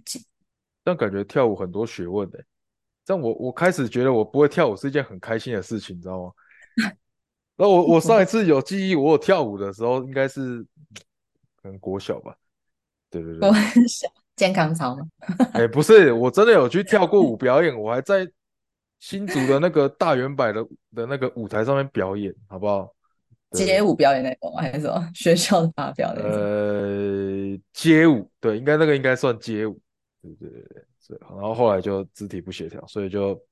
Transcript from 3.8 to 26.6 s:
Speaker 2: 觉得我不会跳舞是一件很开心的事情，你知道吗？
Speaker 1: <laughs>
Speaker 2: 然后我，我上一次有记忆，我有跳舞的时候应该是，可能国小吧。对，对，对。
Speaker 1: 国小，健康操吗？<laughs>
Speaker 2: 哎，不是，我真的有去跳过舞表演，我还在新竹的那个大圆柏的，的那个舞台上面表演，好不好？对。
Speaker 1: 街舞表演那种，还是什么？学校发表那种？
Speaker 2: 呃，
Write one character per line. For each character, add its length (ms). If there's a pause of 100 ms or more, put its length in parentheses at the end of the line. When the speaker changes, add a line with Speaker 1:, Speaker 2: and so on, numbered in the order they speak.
Speaker 2:
觉 160
得 80
我 140
不 140
会 80
跳 200
舞 80
是 120
一 40
件 120
很 160
开 180
心 160
的 80
事 180
情， 160
你 60
知 60
道 160
吗？ 80 (440)
Speaker 1:
<laughs> 220 (580)
Speaker 2:
然 120
后 20
我， 160
我 160
上 200
一 40
次 220
有 140
记 280
忆， 60
我 160
有 60
跳 260
舞 140
的 140
时 120
候 200
应 80
该 160
是， 360 (920)
可 140
能 100
国 200
小 220
吧。 140 (760)
对， 100
对， 160
对。 20
Speaker 1:
国 140 (340)
小， 200 (280)
健 160
康 220
操 220
吗？ 120 (220)
<laughs> 240
Speaker 2:
哎， 140
不 160
是， 300
我 180
真 160
的 60
有 140
去 160
跳 220
过 160
舞 160
表 240
演， 180
我 140
还 80
在 260 (680)
新 300
竹 80 (100)
的 140
那 100
个 180
大 280
圆 200
柏 160
的， 160 (280)
的 100
那 100
个 200
舞 120
台 160
上 120
面 140
表 280
演， 160 (140)
好 100
不 100
好？ 240 (600)
对。 120
Speaker 1:
街 200
舞 100
表 220
演 80
那 180
种， 160
还 160
是 80
什 60
么？ 260
学 220
校 400
发 160
表 240
那 80
种？ 80
Speaker 2:
呃， 1300 (120)